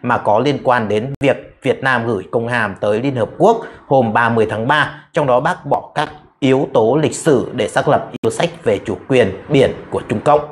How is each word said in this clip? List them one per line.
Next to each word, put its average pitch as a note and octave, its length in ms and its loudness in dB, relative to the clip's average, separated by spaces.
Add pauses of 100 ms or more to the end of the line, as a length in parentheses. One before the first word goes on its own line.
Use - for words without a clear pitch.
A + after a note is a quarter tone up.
mà B2 160 2
có G#2+ 200 2
liên C3+ 260 0
quan A#2+ 240 2
đến G#2+ 320 -2
việc - 420 -2
Việt D3 200 -2
Nam B2 240 0
gửi A2 240 -2
công A#2 180 -2
hàm A2 320 -2
tới G#2+ 200 0
Liên C3+ 160 -4
Hợp A2 120 -2 (100)
Quốc G3 220 2 (260)
hôm B2 260 2
ba A#2 160 2
mươi A2+ 220 2
tháng A2 180 -4
ba, D3 440 0
trong D3 140 0
đó B2 140 2
bác E3+ 260 -4
bỏ - 280 -4
các D3+ 160 -4 (280)
yếu C3+ 360 2
tố A#2+ 280 4
lịch C#3+ 120 -2
sử B2+ 380 0
để - 160 -2
xác - 200 -2
lập - 220 0 (120)
yêu A2+ 80 2
sách E3+ 200 -4 (140)
về G#2 220 0
chủ G2 100 -4 (120)
quyền A#2+ 240 4 (160)
biển C3 240 4 (180)
của - 180 -4
Trung G#2+ 120 -2
Cộng. D3 200 4 (120)